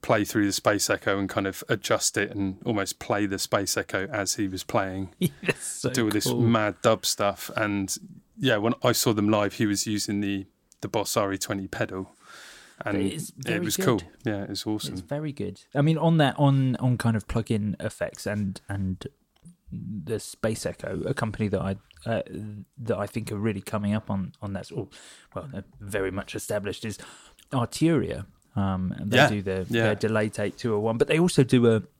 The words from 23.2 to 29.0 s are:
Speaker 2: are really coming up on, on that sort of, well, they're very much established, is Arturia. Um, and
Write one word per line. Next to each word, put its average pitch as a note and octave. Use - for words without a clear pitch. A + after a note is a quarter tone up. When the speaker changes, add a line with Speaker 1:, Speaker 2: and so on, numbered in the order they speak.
Speaker 2:
are G2+
really G2+
coming G#2
up G#2+
on, G2
on G2+
that -
sort A#2+
of, -
well, G2
they're G2
very G2
much F#2+
established, G2+
is G#2+
Arturia. C3
Um, F#2+
and G#2